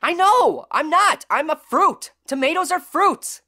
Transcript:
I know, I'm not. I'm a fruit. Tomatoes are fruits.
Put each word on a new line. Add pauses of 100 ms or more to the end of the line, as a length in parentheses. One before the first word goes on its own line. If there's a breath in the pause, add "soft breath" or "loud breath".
I
know,
I'm
not.
I'm
a
fruit. (140)
Tomatoes
are
fruits.